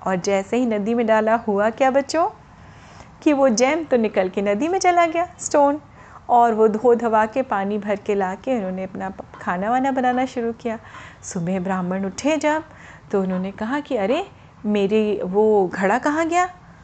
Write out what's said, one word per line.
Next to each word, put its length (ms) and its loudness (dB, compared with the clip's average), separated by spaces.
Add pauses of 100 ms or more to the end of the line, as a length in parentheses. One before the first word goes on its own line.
और 100 0
जैसे 400 -2
ही 100 0
नदी 280 -2
में 120 0
डाला, 280 2
हुआ 360 0
क्या 200 2
बच्चों 380 0 (920)
कि 100 4
वो 160 4
जेम 360 2
तो 120 0
निकल 320 0
के 140 -6
नदी 260 0
में 100 0
चला 280 4
गया, 220 -2 (120)
स्टोन, 400 2 (480)
और 260 4
वो 140 4
धो 260 2
धवा 320 2
के 160 -2
पानी 360 -2
भर 180 -4
के 180 -4
ला 200 -2
के 220 -4
उन्होंने 280 -6
अपना 260 -10
प-, 240 -16
खाना 360 -4
वाना 200 0
बनाना 360 0
शुरू 260 -4
किया। 260 -8 (440)
सुबह 380 -4
ब्राह्मण 440 -4
उठे 320 -2
जब, 280 -2 (480)
तो 100 2
उन्होंने 280 -4
कहा 300 -6
कि, 160 -6
"अरे, 300 -2 (400)
मेरी 580 0
वो 500 2
घड़ा 240 2
कहाँ 300 0
गया?" 220 0 (340)